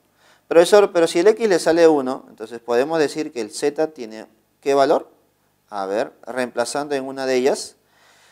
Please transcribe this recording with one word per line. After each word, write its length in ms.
Profesor, 460
pero 160
si 100
el 80
x 220
le 100
sale 300
uno, 400
entonces 320
podemos 400
decir 320
que 80
el 100
z 380
tiene, 400
¿qué 140
valor? 360
A 160
ver, 260
reemplazando 720
en 100
una 220
de 80
ellas, 400